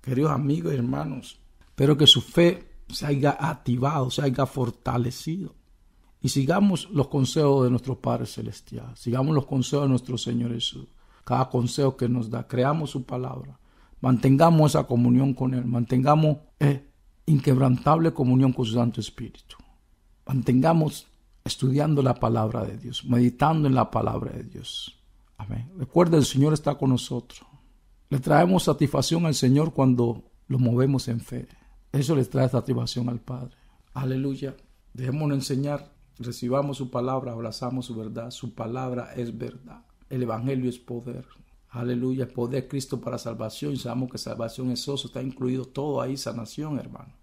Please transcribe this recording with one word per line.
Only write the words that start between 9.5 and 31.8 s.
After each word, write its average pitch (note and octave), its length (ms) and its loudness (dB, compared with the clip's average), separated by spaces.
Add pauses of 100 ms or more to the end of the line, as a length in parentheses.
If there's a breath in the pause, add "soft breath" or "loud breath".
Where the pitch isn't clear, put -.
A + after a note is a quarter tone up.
de C3+ 40 2
nuestro B2+ 280 0
Señor A#2+ 340 -4
Jesús. B2+ 360 -8 (360 soft breath)
Cada B2+ 260 0
consejo C3 460 0
que A#2+ 140 -2
nos A#2+ 220 -2
da, A#2+ 160 -8
creamos C#3 420 0
su B2+ 160 -8
palabra, B2+ 540 -10 (420 soft breath)
mantengamos C#3 680 6
esa D3 140 2
comunión B2 500 4
con C3 180 -2
Él, B2+ 120 -2
mantengamos, C3+ 720 2 (220)
eh, C#3+ 280 2 (400)
inquebrantable C#3 840 4
comunión C3 380 4
con B2 140 -2
su A2 80 -4
Santo A#2+ 260 0
Espíritu. - 560 -12 (680)
Mantengamos C#3 840 2 (360)
estudiando C#3+ 600 2
la C3 100 2
palabra A2+ 500 0
de - 140 -8
Dios, - 280 -10
meditando C#3 600 4
en C3+ 60 4
la A#2+ 160 2
palabra A2 440 -2
de A#2 100 -12
Dios. - 520 -14 (420)
Amén. A2 400 -10
Recuerde, E3+ 400 4
el C3+ 80 6
Señor C#3+ 280 4
está D3+ 220 -2
con C3+ 140 0
nosotros. - 580 -4 (640)
Le C#3 100 -2
traemos E3+ 440 4
satisfacción D#3 640 0
al D#3 80 0
Señor C#3 400 4
cuando B2 580 2 (160)
lo C3 120 -2
movemos B2+ 480 2
en A#2+ 140 -4
fe. - 260 -12 (460 soft breath)